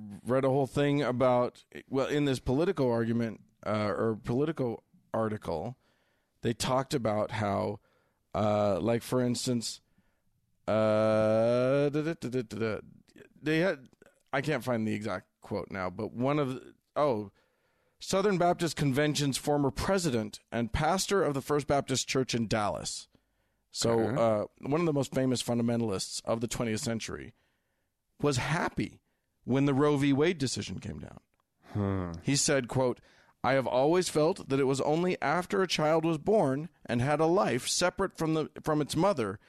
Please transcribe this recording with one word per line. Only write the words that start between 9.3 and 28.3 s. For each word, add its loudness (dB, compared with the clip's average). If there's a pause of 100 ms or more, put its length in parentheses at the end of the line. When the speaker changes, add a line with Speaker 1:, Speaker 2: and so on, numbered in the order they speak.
Speaker 1:
uh, 2
da, 0
da, -2
da, -6
da, -2
da, -10
da, -2 (600)
they 2
had, -2 (460)
I 0
can't -2
find 0
the 0
exact -6 (140)
quote -8
now, -4
but -8
one 0
of -2
the, -16 (220)
oh, 0 (680)
Southern 0
Baptist 0
Convention's 0
former 0
president -2 (120)
and -2
pastor 0
of 0
the -4
First -2
Baptist 0
Church 0
in 0
Dallas. -4 (640)
So, 0
Speaker 2:
Okay. 2
Speaker 1:
uh, 4 (240)
one 2
of 2
the 2
most 0
famous 2
fundamentalists -2
of -2
the -2
twentieth -4
century -8 (880)
was 2